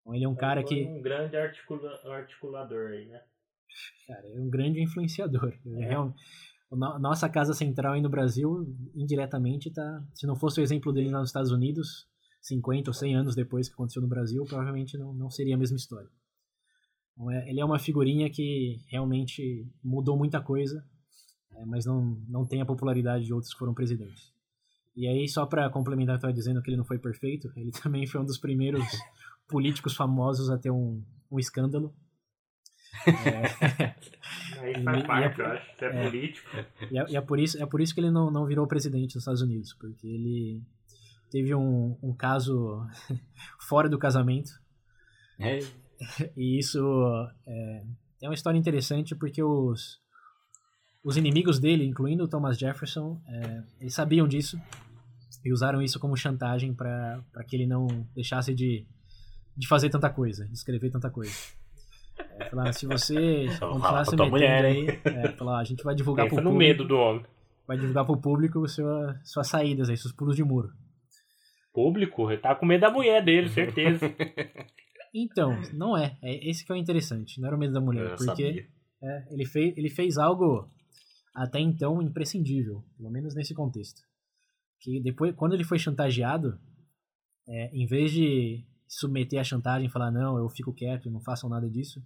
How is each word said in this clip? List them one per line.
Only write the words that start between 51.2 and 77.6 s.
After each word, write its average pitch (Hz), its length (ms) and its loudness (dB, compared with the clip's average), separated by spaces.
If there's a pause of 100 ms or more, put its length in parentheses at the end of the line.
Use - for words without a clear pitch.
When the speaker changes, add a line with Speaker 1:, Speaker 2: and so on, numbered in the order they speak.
Speaker 1:
dele, 151 260 4
incluindo 135 400 0
o - 20 -4
Thomas 143 300 0
Jefferson, 151 680 -6
é, 117 360 -8 (160)
eles 127 160 -8
sabiam 156 320 6
disso 147 320 -2 (840)
e 127 80 0
usaram 135 300 2
isso 135 180 -2
como 139 180 -2
chantagem 127 560 -2
pra, 123 580 -6
pra - 120 -14
que - 120 -8
ele 127 100 0
não 127 220 2 (260)
deixasse 127 400 -2
de, 123 320 0 (720)
de 131 100 -6
fazer 147 220 6
tanta 147 200 2
coisa, 110 360 -2
de 107 80 -10
escrever 123 380 -4
tanta 127 180 -4
coisa. 107 240 -8 (1040)
É, - 120 -10
falaram, 127 240 0
"Se - 120 -6
você 151 680 2
Speaker 3:
<laughs> - 40 -4
Fala - 160 -4
Speaker 1:
continuar 131 200 4
Speaker 3:
pra 147 120 4
Speaker 1:
se 165 100 2
Speaker 3:
tua 147 100 8
Speaker 1:
metendo 135 60 4
Speaker 3:
mulher, 135 340 8
Speaker 1:
aí", 135 140 6
Speaker 3:
hein? 151 260 0
Speaker 1:
é, 127 260 2
falaram, 123 280 -2
"a 117 40 0
gente 127 200 -6
vai 147 120 0
divulgar 143 300 4
Speaker 2:
Pensa 156 100 2
Speaker 1:
pro 151 80 4
Speaker 2:
no 180 80 6
Speaker 1:
público, 175 220 10
Speaker 2:
medo 135 140 2
do 135 100 6
homem. 117 280 4 (420)
Speaker 1:
vai 131 100 -2
divulgar 135 280 2
pro 143 140 4
público 156 400 2
o 156 80 0
seu, 151 180 -4 (380)
suas - 240 -4
saídas 139 420 2
aí, 117 80 0
seus 123 160 -6
pulos 143 220 0
de 151 80 2
muro." 127 260 2 (1040)
Speaker 2:
Público? 156 560 2
Ele 107 120 0
tá 135 140 4
com 170 100 -2
medo 175 160 6
da 214 100 8
mulher 226 320 4
dele, 170 260 6
certeza. 160 560 2
Speaker 1:
<laughs> 147 140 -4 (960)
Então, 175 460 2 (140)
não 185 240 0
é. 143 260 0
É 143 260 -4
esse 165 160 -4
que - 60 -6
é 185 40 0
o - 20 -2
interessante. 160 640 -2
Não 131 60 -2
era 147 100 0
o - 20 0
medo 143 140 2